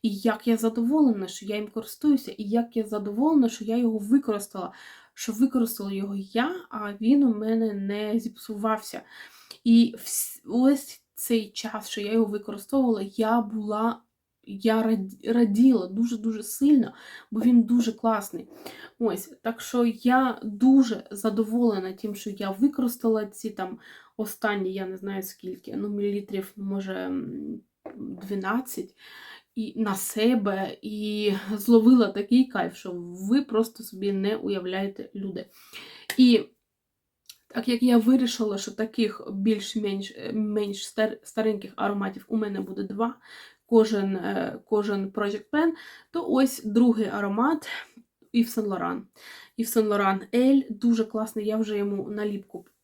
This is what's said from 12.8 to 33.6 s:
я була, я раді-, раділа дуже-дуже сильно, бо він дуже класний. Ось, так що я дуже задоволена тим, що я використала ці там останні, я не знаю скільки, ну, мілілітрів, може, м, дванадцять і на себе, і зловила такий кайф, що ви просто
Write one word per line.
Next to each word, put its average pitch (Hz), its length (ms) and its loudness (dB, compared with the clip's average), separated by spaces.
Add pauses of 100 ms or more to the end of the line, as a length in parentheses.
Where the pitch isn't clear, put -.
я 226 240 2
була, 214 600 -2 (440)
я 220 380 0
раді-, 220 500 -2
раділа 226 540 4
дуже-дуже 220 560 -4
сильно, 277 500 4 (380)
бо 220 100 -4
він 240 220 8
дуже 233 300 2
класний. 214 560 -4 (500)
Ось, 202 440 -4
так 233 180 -6
що 240 260 0 (160)
я 254 400 2
дуже 233 680 4
задоволена 214 800 0
тим, 202 220 -8
що 202 160 -10
я 196 200 -6
використала 226 760 0
ці 214 240 -10
там 190 280 -10 (380)
останні, 202 560 -4
я 190 140 -6
не 190 100 -10
знаю 190 260 -8
скільки, - 540 -12
ну, 202 120 -4
мілілітрів, 202 680 -4
може, 196 380 -6
м, - 680 -8 (360)
дванадцять 196 1000 -6 (600)
і 220 220 -6
на 208 180 -2
себе, 202 880 0
і 208 500 -2 (200)
зловила 226 560 6
такий 240 360 4
кайф, 180 320 -4
що 185 200 -12
ви 190 460 0
просто 226 400 -2